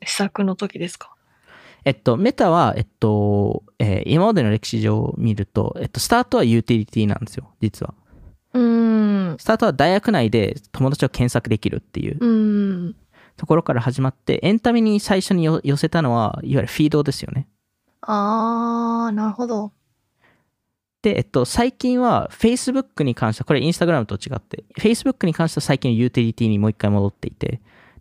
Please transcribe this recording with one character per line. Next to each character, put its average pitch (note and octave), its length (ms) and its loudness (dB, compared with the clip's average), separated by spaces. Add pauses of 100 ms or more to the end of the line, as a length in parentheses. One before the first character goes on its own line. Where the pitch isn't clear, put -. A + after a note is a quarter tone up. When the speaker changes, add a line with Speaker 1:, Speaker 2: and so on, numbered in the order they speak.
Speaker 1:
施 - 120 -6
策 G3+ 280 -2
の F#3 100 -2
時 - 240 -10
で E3+ 100 -8
す - 100 -16
か？ - 120 -20
Speaker 2:
う - 40 -20
ん。 - 40 -20 (680)
え C#3+ 60 2
っ - 20 -2
と、 - 240 0
メ A3+ 160 2
タ G#3 160 2
は、 D#3+ 260 2
え A2+ 60 -2
っ - 40 -4 (140)
と、 G#2 640 0 (140)
え G#2 220 0
ー、 - 60 -8
今 D#3+ 200 4
ま A3+ 80 2
で E3 80 2
の A2 80 2
歴 A2 180 -2
史 A2+ 140 -2
上 G#2+ 340 0
見 A2+ 180 0
る G2+ 120 -4
と、 - 340 -2
え - 60 -6
っ - 20 -6
と、 - 100 -8
ス - 100 -6
タ A#3 120 2
ー B3 40 0
ト B3+ 120 -2
は G3+ 80 4
ユ A#2 140 4
ー A#2 40 0
テ B2 120 0
ィ A2+ 40 2
リ G#2+ 80 -2
テ - 140 -4
ィ G#2+ 60 2
な G#2 80 0
ん - 100 -6
で - 80 -14
す - 40 -14
よ、 - 140 -16 (100)
実 - 260 -4
は。 - 80 -12 (580)
Speaker 1:
う B3 60 0
ー A3 760 2
ん。 - 40 -12
Speaker 2:
ス - 60 -20
タ A3 100 2
ー - 20 0
ト A3+ 100 0
は F3+ 60 2
大 D3+ 220 2
学 G#3 180 0
内 B2 160 2
で A2 280 0 (160)
友 C3+ 180 0
達 C#3+ 160 0
を - 20 0
検 B2 220 0
索 - 180 -2
で G#2+ 80 2
き - 140 -4
る - 60 -6
っ - 40 -6
て - 200 -10
い - 120 -4
う D3 80 -8
Speaker 1:
う A#3+ 60 0
ー G3+ 640 0
ん。 - 60 -14 (420)
Speaker 2:
と - 80 -8
こ D#3 100 2
ろ E3+ 60 2
か - 100 -2
ら B2 80 0
始 B2+ 220 -2
ま C3 80 0
っ - 40 -16
て、 - 280 -2
エ F3+ 100 2
ン A3+ 80 2
タ A#3+ 140 2
メ A#3 80 4
に G#3 180 2
最 F#3+ 220 0
初 - 100 -2
に F3 120 2
よ-、 D#3+ 200 0
寄 C#3 140 2
せ D#3+ 100 0
た E3 140 0
の B2 120 0
は、 A2+ 280 0
い C3+ 120 -2
わ C3+ 60 2
ゆ - 20 -2
る A#2 40 -4
フ - 140 -6
ィ D3+ 80 4
ー - 20 2
ド D3+ 120 2
で C#3+ 100 -2
す - 100 -8
よ - 100 -12
ね。 C3+ 160 -6 (520)
Speaker 1:
あ A#3 1120 -2
ー、 G#3 40 -4
な G#3+ 140 -2
る G#3 40 -4
ほ A#3+ 140 -6
ど。 G#3+ 260 -6 (1300)
Speaker 2:
で、 G#3 140 0
え - 40 0
っ - 40 0
と、 B2 200 0
最 A#3+ 280 0
近 B3 280 -2
は A3 320 0
Facebook B3 720 -2
に B2 100 0
関 A2 180 -2
し - 40 -4
て - 60 -10
は、 - 20 -6
こ D#3+ 100 2
れ C3+ 60 2
Instagram E3 460 0
と - 100 -8
違 - 200 -8
っ - 40 -6
て、 - 240 -16 (140)
Facebook A#3 480 0
に D#3+ 80 0
関 E3 140 0
し - 60 -6
て - 40 -2
は C3+ 40 -4
最 C3+ 160 0
近 B2 160 0
ユ A#2+ 120 2
ー A#2+ 40 0
テ B2 120 2
ィ - 20 4
リ A2+ 100 0
テ A#2 120 0
ィ - 20 2
に G#2 100 2
も G#2+ 100 2
う - 20 2
一 G#2 40 -4
回 G#2 160 -2
戻 G2+ 180 2
っ - 40 -4
て - 160 -10
い - 20 -8
て、 - 300 -6 (400)